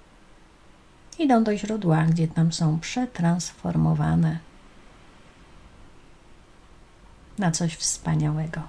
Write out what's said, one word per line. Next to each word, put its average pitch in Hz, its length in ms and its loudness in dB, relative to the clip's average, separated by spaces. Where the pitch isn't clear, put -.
idą 262 240 4
do 214 140 0
źródła, 196 460 0
gdzie 160 240 2
tam 165 260 2
są 160 260 0
przetransformowane 165 1600 0
na 180 140 0
coś 165 240 -4
wspaniałego. 156 920 -4